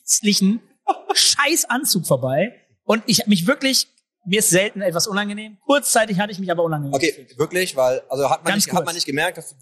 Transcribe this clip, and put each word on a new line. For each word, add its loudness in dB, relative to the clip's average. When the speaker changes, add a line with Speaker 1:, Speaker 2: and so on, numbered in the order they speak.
Speaker 1:
hässlichen 2
Scheißanzug 0
vorbei. 0
Und 2
ich 2
hab -2
mich 2
wirklich, 0
mir 2
ist 2
selten 2
etwas 0
unangenehm. -6
Kurzzeitig 2
hatte -2
ich -10
mich -6
aber 0
unangenehm -2
Speaker 2:
Okay, 0
Speaker 1:
gefühlt. -14
Speaker 2:
wirklich, -2
weil, 2
also -2
hat -2
man 0
Speaker 1:
Ganz 0
Speaker 2:
nicht, -8
hat -2
Speaker 1:
kurz. -4
Speaker 2:
man -6
nicht -4
gemerkt, -2
dass -16
du -20